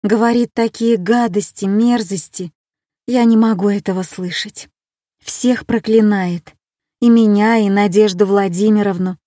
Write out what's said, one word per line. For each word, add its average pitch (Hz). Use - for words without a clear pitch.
Говорит 233
такие 226
гадости, 202
мерзости. 196
Я 240
не 226
могу 220
этого 190
слышать. -
Всех -
проклинает. 208
И 240
меня, 226
и 208
Надежду 202
Владимировну. 196